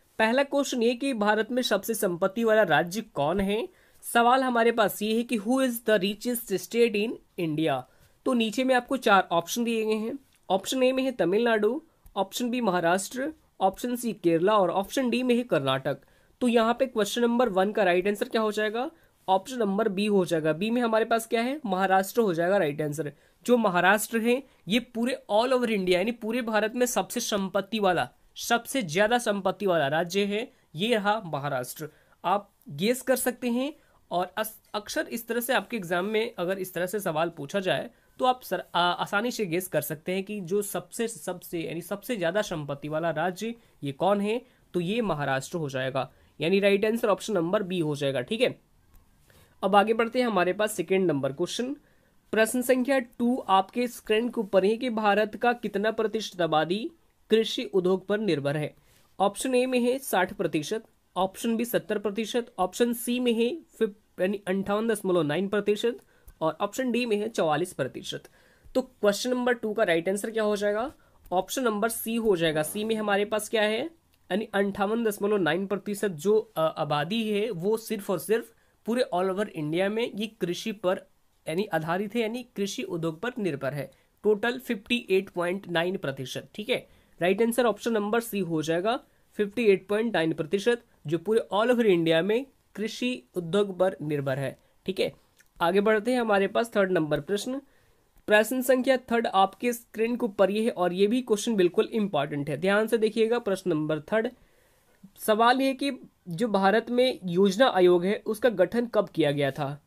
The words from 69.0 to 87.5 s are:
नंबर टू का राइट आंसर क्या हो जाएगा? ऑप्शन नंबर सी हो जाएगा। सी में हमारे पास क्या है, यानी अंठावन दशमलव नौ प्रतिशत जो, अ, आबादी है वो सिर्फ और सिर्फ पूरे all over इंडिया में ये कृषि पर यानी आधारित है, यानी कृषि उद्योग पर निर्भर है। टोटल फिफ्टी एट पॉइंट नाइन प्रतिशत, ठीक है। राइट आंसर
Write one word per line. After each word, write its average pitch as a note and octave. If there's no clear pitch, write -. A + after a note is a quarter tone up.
नंबर B3
टू A3+
का G#3+
राइट E3+
आंसर G3+
क्या A3
हो G#3
जाएगा? G#3
ऑप्शन F#3
नंबर A3
सी A3+
हो A3
जाएगा। D#3
सी G#3
में A3
हमारे G#3
पास G#3+
क्या A3
है, A3
यानी G#3
अंठावन G3+
दशमलव G#3
नौ F3+
प्रतिशत G3+
जो, G3+
अ, E3
आबादी D#3+
है G#3
वो G3
सिर्फ A3
और F3+
सिर्फ A3
पूरे A#3
all F#3
over G3+
इंडिया E3
में A3
ये G#3
कृषि F3
पर F#3+
यानी E3+
आधारित E3+
है, A#3+
यानी A#3
कृषि G3
उद्योग E3
पर A#3+
निर्भर C#3
है। C#3+
टोटल G#3+
फिफ्टी A#3+
एट F#3+
पॉइंट F3+
नाइन F3
प्रतिशत, C3
ठीक G#3+
है। -
राइट G3
आंसर A#3